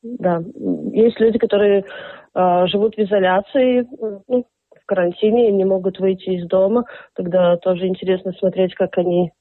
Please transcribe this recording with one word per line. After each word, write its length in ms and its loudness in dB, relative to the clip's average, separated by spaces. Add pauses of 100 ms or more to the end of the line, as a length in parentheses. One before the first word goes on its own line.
да, 400 -4 (520)
есть 260 2
люди, 180 2
которые, 460 2 (500)
э, 340 2
живут 280 0
в 40 -12
изоляции, 800 2
э, 380 -8 (100)
ну, 160 0 (260)
в 140 -20
карантине, 680 2
не 140 2
могут 340 -2
выйти 300 -2
из 180 -4
дома. 380 2 (280)
Тогда 440 0
тоже 300 -2
интересно 520 -2
смотреть, 340 0
как 240 -2
они 440 0